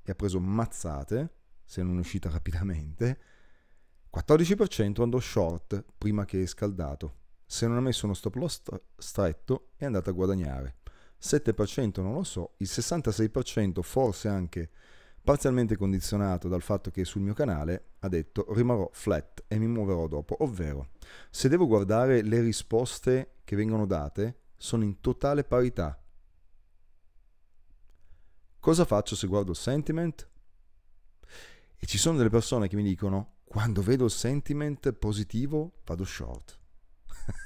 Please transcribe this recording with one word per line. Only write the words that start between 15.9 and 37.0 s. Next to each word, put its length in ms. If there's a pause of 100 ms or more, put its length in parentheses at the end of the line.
dal 140
fatto 280
che 140
sul 180
mio 100
canale 680
ha 80
detto: 420
"Rimarrò 420
flat 540
e 120
mi 80
muoverò 420
dopo", 340
ovvero, 480 (400)
se 180
devo 180
guardare 560
le 180
risposte 1040
che 120
vengono 300
date, 540 (160)
sono 280
in 160
totale 440
parità. 540 (2500)
Cosa 260
faccio 300
se 120
guardo 260
il 40
sentiment? 720 (1500)
E 100
ci 120
sono 180
delle 140
persone 380
che 80
mi 60
dicono: 640
"Quando 360
vedo 260
il 40
sentiment 800
positivo 920
vado 200
short." 540 (880)